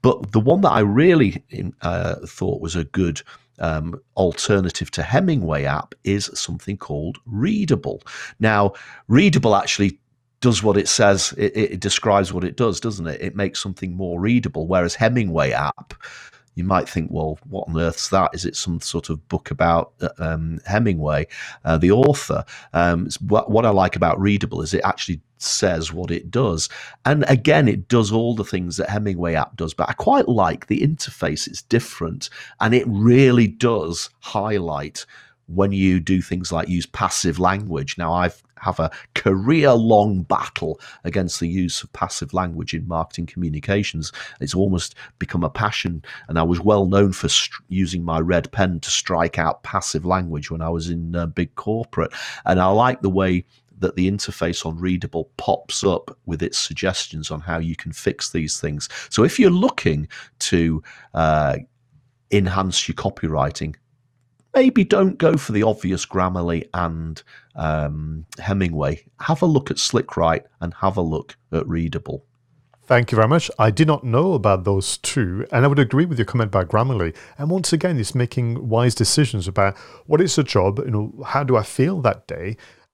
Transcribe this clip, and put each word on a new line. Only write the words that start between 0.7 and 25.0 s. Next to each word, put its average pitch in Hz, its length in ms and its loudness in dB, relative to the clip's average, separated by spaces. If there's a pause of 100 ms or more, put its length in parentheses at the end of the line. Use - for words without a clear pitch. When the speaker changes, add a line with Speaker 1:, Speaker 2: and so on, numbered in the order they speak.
Speaker 1:
really, 120 640 4 (380)
uh, 87 340 -2 (100)
thought - 360 -6
was 82 160 -4
a 80 80 -2
good, 85 360 -2 (380)
um, 80 420 -4 (140)
alternative 92 760 0
to 80 120 -4
Hemingway 101 640 0
app 71 280 -4 (120)
is 98 280 -2
something 90 440 -8
called 76 480 -8
Readable. 156 760 -2 (380)
Now, 104 320 4 (380)
Readable 123 480 6
actually 101 420 0 (400)
does 107 240 4
what 104 140 4
it 92 100 2
says. 101 500 4
It, 104 200 0
it, 107 160 0
it 92 80 -6
describes 101 500 2
what 90 140 -4
it 87 100 -6
does, 113 240 0
doesn't 98 280 -6
it? 76 140 -8
It 87 140 -8
makes 101 260 -4
something 92 320 -8
more 90 280 -6
readable, 101 440 0
whereas 87 300 2
Hemingway 95 560 0
app, 69 420 -4 (640)
you 87 80 -6
might 92 240 0
think, 80 220 -4
"Well, 78 300 -6 (100)
what 95 180 -10
on 80 120 -4
earth's 82 300 -2
that? 95 260 4
Is 92 100 -6
it - 100 -6
some 85 240 -4
sort - 300 -8
of 80 180 -8
book - 220 -6
about, 85 520 0
uh, 90 80 -2 (100)
um, 80 480 -6
Hemingway, 80 580 0 (400)
uh, 80 140 2
the 90 100 6
author?" 127 560 2 (280)
Um, 87 340 2
s-, - 140 -8
what, - 280 0
what 113 160 4
I 110 60 4
like 95 240 2
about 85 260 0
Readable 95 400 0
is 80 100 -6
it - 120 0
actually 90 360 -4 (200)